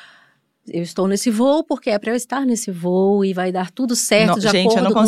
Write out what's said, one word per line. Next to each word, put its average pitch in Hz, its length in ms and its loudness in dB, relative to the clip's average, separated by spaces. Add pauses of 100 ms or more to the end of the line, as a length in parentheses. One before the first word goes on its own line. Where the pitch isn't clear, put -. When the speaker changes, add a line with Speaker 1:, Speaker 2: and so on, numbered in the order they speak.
(720)
Speaker 1:
eu 165 120 -4
estou 180 240 -4
nesse 196 220 0
voo 269 340 2
porque 277 260 -4
é 208 100 0
pra 220 120 -6
eu 240 40 -2
estar 254 300 -6
nesse 220 260 -2
voo 185 540 0
e 190 80 -2
vai 185 180 -4
dar 180 200 -6
tudo 247 240 -4
certo 214 340 2
Speaker 2:
Não, 175 100 2
Speaker 1:
de 208 100 0
Speaker 2:
gente, 190 160 2
eu 220 60 4
Speaker 1:
acordo 233 120 2
Speaker 2:
não 214 100 2
Speaker 1:
com 233 60 2
o 220 80 4